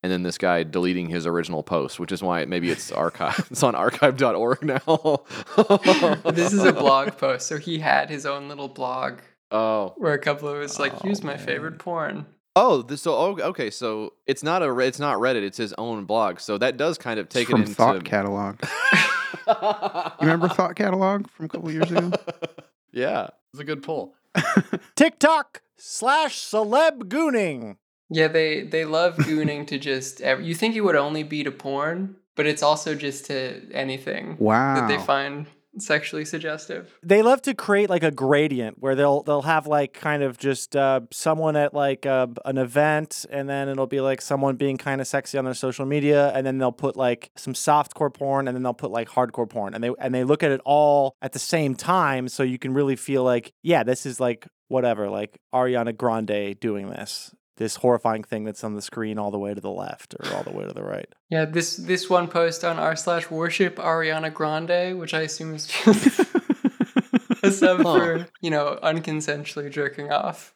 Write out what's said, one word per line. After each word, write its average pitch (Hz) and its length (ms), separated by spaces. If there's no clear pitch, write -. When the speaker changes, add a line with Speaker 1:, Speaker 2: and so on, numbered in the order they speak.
Speaker 1:
And 92 80
then 90 100
this 90 160
guy 87 240
deleting 90 480
his 82 160
original 85 380
post, 73 360
which 87 120
is 90 100
why 87 240
maybe 87 240
it's - 220
archive. - 560
<laughs> - 40
It's 127 120
on 120 100
archive 127 420
dot 123 200
org 117 280
now. 135 220
<laughs> - 1500
Speaker 2:
This 175 220
is 196 100
a 180 80
blog 143 460
post, 131 300
so 160 100
he 160 220
had 143 300
his 143 180
own 143 200
little 143 200
blog 131 520
Speaker 1:
Oh. 110 480
Speaker 2:
where 175 160
a 139 60
couple 147 300
of 143 120
us, 143 180
like, 139 140
Speaker 3:
Oh, - 100
Speaker 2:
"Here's 196 200
my 143 120
Speaker 3:
man. 143 100
Speaker 2:
favorite 147 340
porn." 151 480
Speaker 1:
Oh, 185 280
this, 139 180
so, 160 140
oh, 180 220
okay, 127 220
so 107 420
it's 135 160
not 170 180
a, 131 180
it's 127 200
not 143 180
Reddit, 120 240
it's 98 160
his 110 220
own 110 260
blog. 101 360
So 104 180
that 127 180
does 151 220
kind 113 200
of 90 60
Speaker 4:
It's - 80
Speaker 1:
take 120 160
it - 40
Speaker 4:
from 113 100
Speaker 1:
into 104 100
Speaker 4:
Thought 98 320
Catalog. 101 560
Speaker 1:
<laughs> - 100
Speaker 4:
You 226 60
remember 165 280
Thought 175 260
Catalog 196 540
from - 160
a 156 40
couple 170 220
years 160 200
ago? 170 200
Speaker 1:
<laughs> - 420
Yeah, 123 360
it's 139 60
a 147 40
good 143 200
pull. 123 300
Speaker 3:
<laughs> - 600
TikTok 311 680
slash 277 640
celeb 240 640
gooning. 190 720
Speaker 2:
Yeah, 156 180
they, 156 360
they 160 220
love 165 300
Speaker 4:
<laughs> - 20
Speaker 2:
gooning 151 500
to 147 100
just 131 440
ev-, 131 200
you 165 140
think 220 200
it 214 60
would 180 140
only 151 280
be 151 200
to 139 80
porn, 151 640
but 147 100
it's 147 180
also 151 320
just 143 300
to 131 360
anything 135 680
that 123 480
they 143 100
Speaker 4:
Wow. - 60
Speaker 2:
find 139 440
sexually 151 460
suggestive. 160 760
Speaker 3:
They 196 180
love 254 220
to 277 100
create, 202 340
like, 175 140
a 160 80
gradient 139 720
where 135 160
they'll, 143 260
they'll 147 220
have, 156 240
like, 147 260
kind 147 300
of 127 160
just, 135 360
uh, 135 260
someone 160 440
at, 147 160
like, 139 360
uh, 131 180
an 135 120
event, 151 720
and 139 180
then 139 220
it'll 135 160
be, 135 160
like, 135 200
someone 135 340
being 139 220
kinda 135 280
sexy 139 320
on 131 80
their 131 80
social 131 320
media, 143 480
and 135 140
then 131 100
they'll 131 140
put, 135 240
like, 123 400
some - 180
softcore 147 580
porn, 139 360
and 127 80
then 127 80
they'll 123 100
put, 123 160
like, 113 200
hardcore 120 380
porn, 101 280
and 113 80
they, 120 160
and 127 160
they 127 80
look 143 180
at 156 80
it 135 160
all 143 560
at 139 120
the 135 60
same 147 360
time, 139 520
so - 140
you 127 160
can 131 160
really 139 220
feel 135 280
like, 123 380
yeah, 156 220
this 127 240
is, 123 120
like, 120 280
whatever, 117 420
like, 104 260
Ariana 123 420
Grande 104 640
doing 101 300
this. - 460
This 113 200
horrifying 117 460
thing 107 200
that's 107 200
on 107 120
the 101 80
screen 107 340
all 104 140
the 101 80
way 101 120
to 104 80
the 98 120
left - 480
or - 160
all 50 80
the 50 80
way 50 160
to 50 60
the 50 100
right. 50 260
Speaker 2:
Yeah, 160 140
this, 165 320
this 180 300
one 175 200
post 170 360
on 165 140
r 160 180
slash 170 360
worship 170 460
Ariana 160 540
Grande, 165 680
which 160 160
I 160 60
assume 156 340
is 147 100
just - 540
<laughs> - 1200
a 196 80
sub 185 260
Speaker 1:
Huh. 320 60
Speaker 2:
for, 170 440
you 170 100
know, 147 320
unconsensually 151 880
jerking 143 400
off. - 440